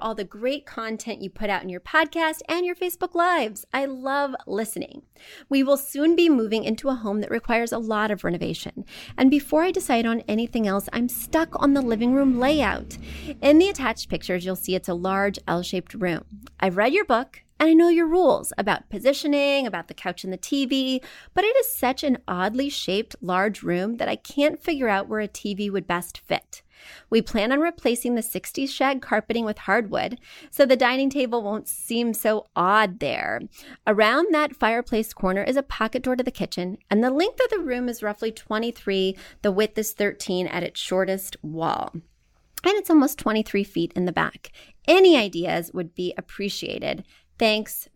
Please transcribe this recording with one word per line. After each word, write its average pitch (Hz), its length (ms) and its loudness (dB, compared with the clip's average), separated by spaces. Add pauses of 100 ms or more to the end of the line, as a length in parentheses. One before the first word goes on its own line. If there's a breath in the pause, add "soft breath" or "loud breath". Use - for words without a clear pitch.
all 220 100 -4
the 214 120 -8
great 254 400 -6
content 220 560 -10
you 190 80 -8
put 208 200 -6
out 190 140 -2
in 190 60 -8
your 180 100 -8
podcast 320 720 0
and 349 160 0
your 359 100 -4
Facebook 359 400 -4
Lives. 339 580 0
I 269 120 -2
love 269 500 -4 (100)
listening. - 580 -8 (440 loud breath)
We 277 160 4
will 277 140 4
soon 302 400 2
be 339 100 6
moving 220 380 2
into - 240 -2
a 262 60 0
home 214 260 -4
that - 100 -6
requires 233 400 0
a 226 60 -2
lot 220 340 -2
of 196 140 -4
renovation. 170 580 -6 (340 loud breath)
And 262 140 6
before 294 320 2
I 370 80 2
decide 240 340 0
on 226 220 0
anything 226 400 -2
else, 196 240 -2
I'm 240 160 0
stuck - 400 -2 (160)
on 277 100 6
the 277 80 4
living 233 320 2
room 262 260 4
layout. 262 580 0 (440 loud breath)
In 294 160 8
the 370 120 8
attached 254 400 -4
pictures, 180 340 -4
you'll 185 140 -4
see - 180 -4
it's 180 140 -4
a - 40 0
large 190 540 -2
L-shaped 175 460 -4
room. 180 320 -4 (340)
I've 180 160 0
read 214 160 2
your 381 140 2
book, 247 360 0 (160)
and 311 120 6
I 330 40 8
know 330 140 10
your 339 200 4
rules 330 500 4
about 196 320 -2
positioning, 277 760 0
about 185 220 -8
the 156 60 -16
couch - 320 -8
and 185 80 -6
the 180 40 -8
T 277 280 -2
V, 262 360 -2 (320 loud breath)
but 370 120 2
it 453 100 2
is 523 180 0
such 262 300 -2
an 262 140 0 (100)
oddly 208 420 -2
shaped 214 520 -4
large 185 420 0
room 180 320 -2
that - 140 -2
I 214 80 -2
can't - 440 -2
figure 269 280 -2
out 196 180 0
where 214 140 -4
a 208 60 -4
T 208 260 -8
V 202 160 -4
would 196 180 -4
best 175 300 -4
fit. - 460 -6 (460 loud breath)
We 226 140 4
plan 226 280 0
on 277 80 2
replacing 247 540 -2
the 226 80 0
sixties 269 500 -6
shag 269 300 0
carpeting 226 420 -2
with 214 140 -4
hardwood, 220 600 -2 (320 loud breath)
so - 120 4
the 262 120 6
dining 262 340 2
table 247 320 -2
won't 208 260 -6
seem 233 460 -4
so 214 320 -2 (100)
odd 190 440 2
there. 120 420 -4 (460 loud breath)
Around 233 480 4
that 247 200 0
fireplace 226 560 -2
corner 190 300 -2
is 262 160 0
a 269 60 0
pocket 233 400 -4
door 254 120 -2
to 247 80 0
the 254 60 -6
kitchen, 185 480 -6 (140)
and 208 120 4
the 254 60 2
length 339 340 0
of 494 60 0
the 440 100 -2
room 247 300 -4
is 226 140 -8
roughly 214 280 -4
twenty-three. 208 840 -2 (240 loud breath)
The 208 100 2
width 214 280 0
is 208 140 -4
thirteen 185 520 -2
at 175 160 -6
its - 180 -8
shortest 190 640 -2
wall. 160 540 -2
And 160 80 -14 (720)
it's 392 160 0
almost 294 260 6
twenty-three 220 460 0
feet 170 320 -4
in 180 100 0
the 175 60 0
back. - 400 -4 (360 loud breath)
Any 349 300 10
ideas 170 560 -2
would 170 220 -6
be 180 200 -6
appreciated. - 880 -8 (360 soft breath)
Thanks, 214 560 -2